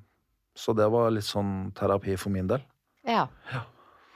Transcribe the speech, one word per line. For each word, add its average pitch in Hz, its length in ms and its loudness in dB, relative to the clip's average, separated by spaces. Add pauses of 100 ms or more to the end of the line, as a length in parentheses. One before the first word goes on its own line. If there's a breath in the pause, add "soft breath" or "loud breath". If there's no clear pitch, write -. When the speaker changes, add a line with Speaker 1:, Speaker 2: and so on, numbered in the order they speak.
(540)
Speaker 1:
så - 240 -2
det 107 160 6
var 117 160 4
litt 107 160 -2
sånn 98 480 -2
terapi 98 420 0
for 101 140 -4
min 95 160 0
del. 127 160 0 (400)
Speaker 2:
Ja. 220 240 0 (240)
Speaker 1:
Ja. 127 140 -6 (520 loud breath)